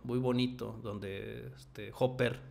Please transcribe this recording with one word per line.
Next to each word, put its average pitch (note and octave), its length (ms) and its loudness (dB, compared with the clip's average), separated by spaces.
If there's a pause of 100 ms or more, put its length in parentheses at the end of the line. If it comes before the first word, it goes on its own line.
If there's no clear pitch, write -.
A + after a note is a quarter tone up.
muy B2 140 2
bonito B2 640 2
donde, G#2 720 -6
este, - 460 -12
Hopper B2+ 400 4 (120)